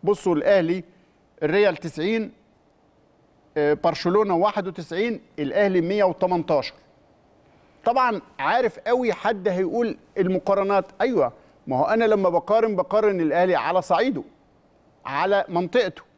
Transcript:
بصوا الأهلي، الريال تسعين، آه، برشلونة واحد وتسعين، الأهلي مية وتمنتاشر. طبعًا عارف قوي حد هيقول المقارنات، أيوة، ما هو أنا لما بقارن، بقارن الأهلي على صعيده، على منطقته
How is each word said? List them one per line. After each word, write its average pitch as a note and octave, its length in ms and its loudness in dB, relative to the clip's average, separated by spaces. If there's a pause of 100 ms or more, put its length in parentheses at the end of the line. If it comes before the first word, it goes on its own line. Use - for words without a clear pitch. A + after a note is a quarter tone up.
بصوا G3 300 0
الأهلي، F3 500 0 (580)
الريال F3 340 2
تسعين، F#3+ 560 -4 (1200)
آه، D3 180 2 (100)
برشلونة F#3 520 0
واحد G3+ 300 0
وتسعين، F#3+ 540 -6 (180)
الأهلي F3+ 420 0
مية G3 240 0
وتمنتاشر. E3+ 720 0 (1080)
طبعًا A#3+ 360 2 (180)
عارف G#3 400 0
قوي A#3+ 340 0
حد G#3 360 -2
هيقول F#3+ 480 -2 (220)
المقارنات، G3 680 0 (160)
أيوة، G3 320 0 (340)
ما B2+ 100 -4
هو C#3 80 2
أنا A3+ 200 0
لما G#3 240 2
بقارن، G#3 480 0
بقارن G3 440 0
الأهلي E3+ 340 2
على D#3+ 280 0
صعيده، G3 400 0 (840)
على F#3 420 0
منطقته F3+ 540 -2 (160)